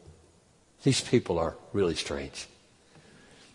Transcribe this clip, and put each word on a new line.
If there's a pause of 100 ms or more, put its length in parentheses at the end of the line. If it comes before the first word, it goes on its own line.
(840)
These
people
are (180)
really
strange. (1080)